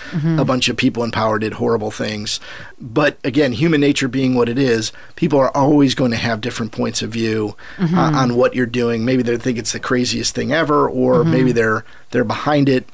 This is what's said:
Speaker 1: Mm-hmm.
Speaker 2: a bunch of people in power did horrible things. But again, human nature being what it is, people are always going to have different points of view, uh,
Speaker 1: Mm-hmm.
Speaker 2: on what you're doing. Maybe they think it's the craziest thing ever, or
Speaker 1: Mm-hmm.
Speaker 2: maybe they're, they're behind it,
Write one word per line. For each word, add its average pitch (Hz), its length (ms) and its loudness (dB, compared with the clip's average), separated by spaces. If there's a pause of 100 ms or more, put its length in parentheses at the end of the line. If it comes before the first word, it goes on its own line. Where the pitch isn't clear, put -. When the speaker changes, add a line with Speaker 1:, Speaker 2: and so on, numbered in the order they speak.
Speaker 1:
Mm-hmm. 160 300 0
Speaker 2:
a 131 60 2
bunch 127 220 0
of 123 100 -4
people 120 260 0
in 113 80 -4
power 113 260 0
did 107 160 -4
horrible 110 380 -2
things. 107 480 -6 (420)
But 143 420 -2
again, 139 280 2
human 151 280 2
nature 139 280 2
being 127 260 0
what 120 160 2
it 120 80 -4
is, 117 340 0 (240)
people 147 220 2
are 131 180 2
always 139 380 4
going 127 160 2
to 113 80 0
have 110 240 -2
different 113 300 -4
points 113 320 -4
of 107 80 -6
view, 110 440 -2 (220)
uh, 196 60 -2
Speaker 1:
Mm-hmm. 165 120 2
Speaker 2:
on 131 400 2
what 123 200 2
you're 123 100 2
doing. 117 400 0
Maybe 127 160 2
they 120 160 0
think 120 220 -2
it's 113 140 -6
the 117 60 -10
craziest 120 540 -2
thing 117 180 -4
ever, 147 380 2
or 127 300 2
Speaker 1:
Mm-hmm. 120 120 2
Speaker 2:
maybe 127 200 4
they're, 110 340 0 (240)
they're 127 140 0
behind 139 460 0
it, 127 240 0